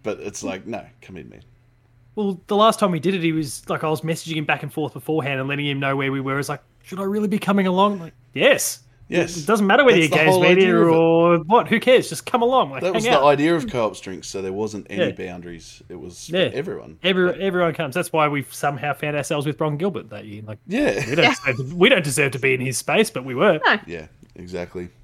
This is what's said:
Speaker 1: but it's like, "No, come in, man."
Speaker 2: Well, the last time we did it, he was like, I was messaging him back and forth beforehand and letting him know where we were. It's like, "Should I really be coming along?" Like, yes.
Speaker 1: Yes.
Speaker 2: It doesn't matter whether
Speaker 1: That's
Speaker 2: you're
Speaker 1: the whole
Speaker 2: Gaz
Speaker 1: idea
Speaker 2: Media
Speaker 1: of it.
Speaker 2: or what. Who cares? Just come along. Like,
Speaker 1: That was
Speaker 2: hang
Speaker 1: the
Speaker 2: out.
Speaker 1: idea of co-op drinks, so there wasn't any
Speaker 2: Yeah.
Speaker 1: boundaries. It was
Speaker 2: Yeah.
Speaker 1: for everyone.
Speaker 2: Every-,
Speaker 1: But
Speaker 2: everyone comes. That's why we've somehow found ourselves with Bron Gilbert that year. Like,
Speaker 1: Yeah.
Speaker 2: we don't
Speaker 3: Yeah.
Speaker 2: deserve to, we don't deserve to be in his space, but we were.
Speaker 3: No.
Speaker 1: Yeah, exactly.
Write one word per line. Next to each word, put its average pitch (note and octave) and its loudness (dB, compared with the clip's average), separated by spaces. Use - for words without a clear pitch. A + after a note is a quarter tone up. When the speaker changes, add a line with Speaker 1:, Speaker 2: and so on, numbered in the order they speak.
Speaker 1:
but G#2 -6
it's G2 -12
like, F#2+ -8
"No, G#2 -10
come F#2 -20
in, C2+ -16
man." G#1+ -20
Speaker 2:
Well, G3 -4
the G#3 0
last G#3+ 4
time G3+ 2
we E3 -2
did F3 -2
it, E3+ -4
he E3 2
was D#3 -6
like, E3 -4
I D#3 -2
was D#3 -2
messaging D#3+ -6
him D#3 -4
back D3 -4
and C#3+ -12
forth D3+ -6
beforehand C#3 -4
and C3+ -4
letting C#3+ -4
him C#3 -2
know C#3 -2
where C3+ -2
we C3+ -4
were. C3+ -4
It's C#3 -4
like, - -8
"Should F#3 -12
I G3 -4
really G#3 0
be G#3 0
coming G3 2
along?" F#3+ 2
Like, E3 -16
yes. - 2
Speaker 1:
Yes. E3+ 0
Speaker 2:
It D3 -6
doesn't G#3 2
matter B3+ 6
whether G#3 6
Speaker 1:
That's D#3 4
Speaker 2:
you're D#3 4
Speaker 1:
the - 6
whole F#3 4
Speaker 2:
Gaz F3 6
Speaker 1:
idea F#3 6
Speaker 2:
Media - 4
Speaker 1:
of E3+ 6
it. E3 6
Speaker 2:
or E3 4
what. G#3 4
Who A3 2
cares? B3 4
Just - -10
come A#3+ 0
along. A#3+ 2
Like, D3 -8
Speaker 1:
That F#3 0
was A3 -2
Speaker 2:
hang A#3+ 4
Speaker 1:
the - 6
Speaker 2:
out. C3+ 4
Speaker 1:
idea D3 4
of C3+ -2
co-op A2 -2
drinks, F#2 -12
so F#2+ -6
there F#2+ -6
wasn't G#2 -6
any D3+ -2
Speaker 2:
Yeah. A2 -4
Speaker 1:
boundaries. F2 -14
It F2+ -16
was - -16
Speaker 2:
Yeah. D#3+ 0
Speaker 1:
for G#2+ -10
everyone. E2 -10
Speaker 2:
Every-, F3+ 2
Speaker 1:
But D3+ -8
Speaker 2:
everyone F3+ 0
comes. C#3+ -6
That's F3 -4
why D3+ 2
we've C#3+ -4
somehow C#3+ -4
found D3 -4
ourselves C#3+ -4
with D3 -4
Bron D3+ -2
Gilbert E3 -6
that G#2 -14
year. G#2+ -14
Like, G#2+ -12
Speaker 1:
Yeah. G#3+ 0
Speaker 2:
we C3 -2
don't E3+ 4
Speaker 3:
Yeah. C4 4
Speaker 2:
deserve B2 0
to, F3 -12
we F3+ 6
don't G3 4
deserve C#3+ 0
to C3+ -8
be B2+ 0
in B2+ 0
his B2+ -4
space, G3+ 0
but B2+ -8
we C3 -8
were. D#3+ 4
Speaker 3:
No. A3+ 2
Speaker 1:
Yeah, D#2+ -10
exactly. F2+ -10